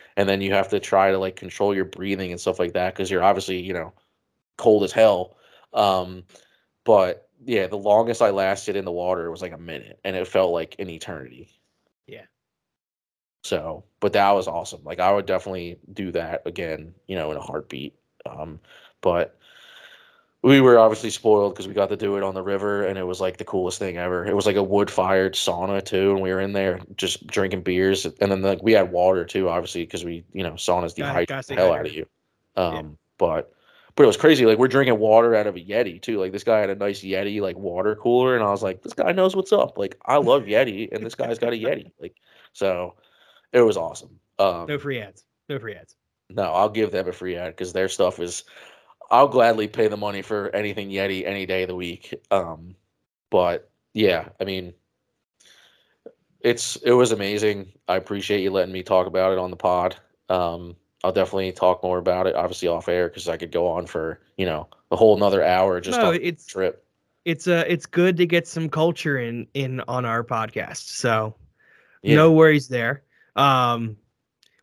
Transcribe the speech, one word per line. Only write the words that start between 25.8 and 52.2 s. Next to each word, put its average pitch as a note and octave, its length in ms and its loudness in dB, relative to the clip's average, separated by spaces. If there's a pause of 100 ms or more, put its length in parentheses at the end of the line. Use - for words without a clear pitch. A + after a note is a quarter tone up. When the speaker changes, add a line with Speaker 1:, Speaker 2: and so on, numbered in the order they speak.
Speaker 1:
too, G2 300 0
and F#2+ 80 -2
we F#2+ 120 -2
were F#2+ 80 -2
in G2 120 -4
there F#2+ 260 -2 (160)
just - 320 -6
drinking F#2+ 340 -2
beers. F#2 440 0
And G2 260 -2
then, F#2+ 100 -2
like, F#2+ 220 0
we A2 100 4
had F#2 180 4
water, F2+ 340 2
too, F#2+ 220 -2
obviously, E2+ 380 -4
'cause E2 180 -10
we, E2+ 200 -10 (100)
you F#2+ 100 -8
know, E2 100 -6
saunas F2 420 -2
Speaker 2:
Gotta, A2 240 -4
Speaker 1:
dehydrate F2 80 0
Speaker 2:
gotta C#3 120 -8
Speaker 1:
the - 40 -10
Speaker 2:
stay C#3 120 -10
Speaker 1:
hell F#2 180 4
out D#2 120 -4
of D2+ 60 -8
Speaker 2:
hydrated. D2+ 40 -14
Speaker 1:
you. D#2 100 -10 (520)
Speaker 2:
Yeah. F#2+ 60 2 (160)
Speaker 1:
Um, D2+ 180 -16 (220)
but, D#2+ 320 0 (440)
but D3 80 8
it B2 40 10
was G#2 100 4
crazy. C#3 300 6
Like, A2 100 6
we're B2+ 100 4
drinking B2+ 300 2
water A2 380 6
out G#2 120 2
of F#2+ 80 -6
a F2+ 40 -14
Yeti, F#2+ 420 -4
too. A2 180 -4
Like, F#2+ 120 -4
this G2 120 -8
guy A2 180 4
had G2 100 0
a G2 40 -4
nice G2+ 280 -4
Yeti, G2+ 380 -4
like, F#2 160 -4
water G2 380 -2
cooler, B2 400 2
and A2+ 80 0
I G2+ 60 2
was G2+ 140 -2
like, F#2+ 180 -4
"This - 120 -14
guy - 180 0
knows F#3+ 240 0
what's F#3+ 180 -2
up." - 240 2
Like, G2 280 -8
I C3+ 120 2
love B2+ 280 2
Yeti, G#2+ 460 -2
and G#2+ 140 -8
this A2+ 100 -14
guy's A#2+ 240 -6
got A#2+ 140 -2
a A#2 40 -6
Yeti. A#2 380 -6
Speaker 2:
<laughs> - 60 -20
Speaker 1:
Like, F2 140 -16 (380)
so, F2+ 420 -4 (560)
it B2 100 6
was G#2+ 160 4
awesome. - 420 -10 (180)
Um, F2 300 0
Speaker 2:
No D3 100 -6
free C3+ 220 -8
ads. G2 260 -18 (240)
No C#3+ 80 -6
free G#2+ 180 -12
ads. - 200 -20 (340)
Speaker 1:
No, G2 220 -4
I'll G2 180 2
give G#2 220 -2
them F#2 160 -4
a F2+ 60 -6
free F2+ 240 -8
ad F2 200 -10
'cause F2+ 160 -8
their F#2+ 140 0
stuff F#2 320 0
is, F2 240 -8 (680)
I'll C3+ 180 6
gladly A#2 400 2
pay A2 180 0
the G#2 80 -4
money G2+ 280 -6
for G#2 300 -6
anything G2+ 360 -4
Yeti G2 360 -4
any G2 200 -6
day F#2 160 -2
of F#2 80 -4
the F2+ 60 -6
week. F2 380 -10 (180)